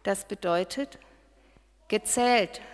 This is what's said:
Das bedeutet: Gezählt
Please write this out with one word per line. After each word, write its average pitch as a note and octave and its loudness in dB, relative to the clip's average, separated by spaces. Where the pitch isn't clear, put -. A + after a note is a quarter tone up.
Das G3 -2
bedeutet: F#3 -4
Gezählt A#3 2